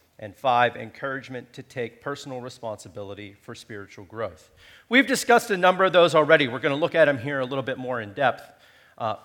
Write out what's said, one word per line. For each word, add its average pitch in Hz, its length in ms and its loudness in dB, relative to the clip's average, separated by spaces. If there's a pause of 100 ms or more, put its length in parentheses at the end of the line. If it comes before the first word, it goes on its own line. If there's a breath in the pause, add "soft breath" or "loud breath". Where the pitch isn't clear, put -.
(160)
And 104 200 -16
five, 120 400 0
encouragement 127 800 -12
to 127 100 -16
take 117 360 -10
personal 139 400 -10
responsibility 104 1000 -14
for 123 120 -18
spiritual 101 500 -18
growth. 95 440 -10 (400 soft breath)
We've 254 200 4
discussed 240 420 2
a 202 60 0
number 180 260 4
of 185 100 4
those 170 220 6
already. 151 320 6
We're 120 140 -6
gonna 143 160 0
look 160 180 -2
at 160 140 6
'em 139 100 0
here 135 220 -6
a 127 40 -2
little 131 200 -6
bit 127 140 -6
more 123 220 -6
in 104 140 -12
depth, 127 340 0 (480 soft breath)
uh, 110 280 -6